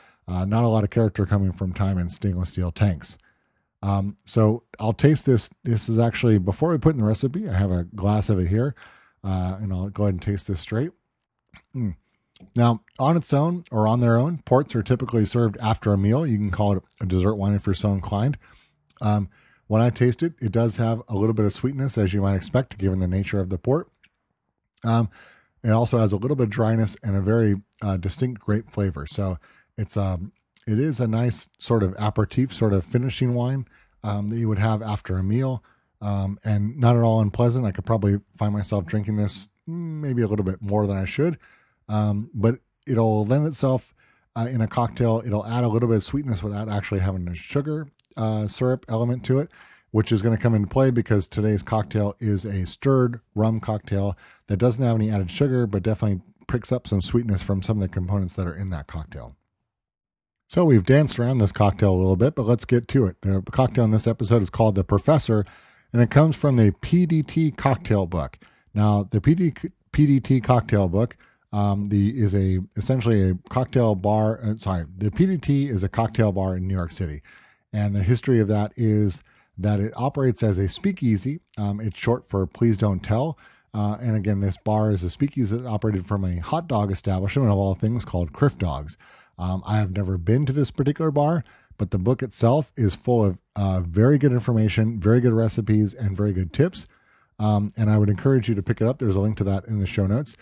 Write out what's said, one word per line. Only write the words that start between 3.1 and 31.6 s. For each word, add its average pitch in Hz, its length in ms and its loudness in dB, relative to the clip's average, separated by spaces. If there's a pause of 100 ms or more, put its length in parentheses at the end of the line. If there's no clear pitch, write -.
Um, 98 420 -2
so 113 380 2 (160)
I'll 110 160 -2
taste 147 320 4
this. 123 240 2 (120)
This 113 280 -2
is 110 80 2
actually, 117 400 4
before 98 320 0
we 165 80 0
put 156 160 4
in 131 60 -4
the 104 60 2
recipe, 135 400 -2
I 101 120 -2
have 98 120 2
a 87 140 0
glass 101 460 -2
of 101 80 2
it 90 100 0
here, 117 260 0 (480)
uh, 92 380 -4
and 104 100 -6
I'll 95 200 -6
go 101 140 -4
ahead 101 100 0
and 87 80 -8
taste 101 260 -6
this 92 120 -4
straight. 131 320 -6 (840)
Mm. 107 200 -6 (600)
Now, 117 260 2 (160)
on 151 200 2
its - 160 -2
own 170 360 0
or 107 160 0
on 117 140 2
their 117 160 4
own, 151 300 0
ports 135 280 2
are 113 80 0
typically 113 440 0
served 113 340 0
after 110 320 0
a 101 60 4
meal. 113 280 2
You 113 120 0
can 101 120 -2
call 101 240 0
it 92 80 -4 (160)
a - 60 -6
dessert 92 300 2
wine 101 180 0
if 101 140 -2
you're 98 80 0
so 101 180 -2
inclined. 101 460 -2 (640)
Um, 104 260 0 (380)
when 110 160 2
I 120 80 4
taste 123 320 0
it, 170 180 -2
it 113 100 -4
does 117 280 0
have 113 280 -2
a 110 100 -6
little 110 180 2
bit 107 100 0
of 98 80 2
sweetness, 135 460 -4
as 98 160 0
you 101 80 0
might 98 140 0
expect, 120 420 -4
given 95 200 0
the 92 80 0
nature 98 340 -2
of 92 100 -4
the 92 80 -6
port. 139 320 -2 (920)
Um, 113 280 0 (520)
it 120 80 0
also 117 280 2
has 107 140 2
a 104 40 -2
little 131 200 -2
bit 127 80 2
of 110 60 -2
dryness 110 520 0
and 98 120 -4
a 98 60 0
very, 104 360 2 (260)
uh, 98 160 -2
distinct 107 420 -4
grape 110 300 -4
flavor. 82 360 -4
So 92 320 -6 (380)
it's, 110 220 -6
um, 95 340 -4 (340)
it 107 120 0
is 139 200 -2
a 123 80 0
nice 113 520 -2
sort 117 240 0